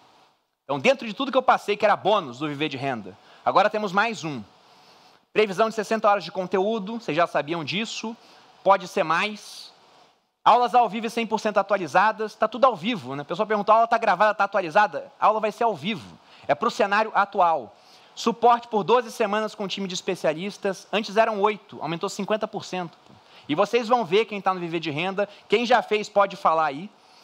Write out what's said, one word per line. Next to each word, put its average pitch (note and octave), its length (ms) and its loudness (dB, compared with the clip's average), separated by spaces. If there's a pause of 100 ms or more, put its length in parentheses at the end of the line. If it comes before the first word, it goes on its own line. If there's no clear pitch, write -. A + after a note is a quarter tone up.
(640)
Então, C#3 140 -6
dentro A#3+ 280 2
de G#3+ 60 -8
tudo C4+ 180 -6
que C4 60 -2
eu B3+ 60 4
passei, G#3 340 2
que G#3+ 80 0
era G3 120 4
bônus D3 420 0
do D3+ 100 -4
Viver D3 220 -4
de C3+ 80 -8
Renda, A#2 380 -6 (280)
agora E3+ 240 4
temos G#3+ 240 -4
mais G3+ 320 -2
um. C#3 180 -8 (920)
Previsão G#3 340 2
de A3 60 -8
sessenta G#3+ 340 0
horas G3+ 160 2
de E3 80 -14
conteúdo, G3+ 640 -2
vocês D3+ 180 -6
já E3+ 100 4
sabiam D#3+ 360 -4
disso, A3 540 -6 (480)
pode F#3 240 4
ser F#3 160 -2
mais. F#3 640 -4 (720)
Aulas A3 320 4
ao A#3+ 140 6
vivo G#3+ 180 -6
e A3 40 -4
cem A#3 160 -4
por A3 120 -2
cento G#3 200 0
atualizadas, G3 760 0
tá A3 140 0
tudo A#3 160 2
ao B3 100 4
vivo, D3+ 400 -6
né? C#3+ 60 -8
A D3 40 -12
pessoa F#3 220 -4
perguntou, G#3 280 2
"A - 20 8
aula A3+ 100 4
tá A#3 120 0
gravada, G#3 360 2
tá G3+ 100 0
atualizada?" F#3+ 760 0
A - 60 2
aula G#3+ 140 4
vai G#3+ 120 -2
ser A#3 120 -2
ao A3+ 100 0
vivo, C3 440 -8 (280)
é C#3+ 80 2
pro A3+ 160 -2
cenário G#3+ 440 0
atual. F3 640 0 (380)
Suporte A#3 520 2
por G#3 160 0
doze A3+ 300 2
semanas G#3+ 420 -2
com G3+ 140 -6
time G3 180 -6
de F3+ 80 -8
especialistas, F3+ 960 -4
antes G3+ 240 -2
eram A3 240 2
oito, G3+ 400 -2
aumentou E3 280 -6
cinquenta G#3 400 -4
por F3+ 160 -10
cento. F3+ 340 -10 (500)
E C#3+ 60 -2
vocês G#3 320 0
vão A#3 180 2
ver G3 200 2
quem G#3 160 -8
tá F#3+ 120 0
no F#3 60 -4
Viver E3+ 220 -6
de D#3 100 -6
Renda, F#3 380 -4 (200)
quem A#3 160 2
já A3+ 180 4
fez G#3+ 260 -2
pode G3 260 2
falar D#3+ 320 2
aí, D3+ 240 -8 (340)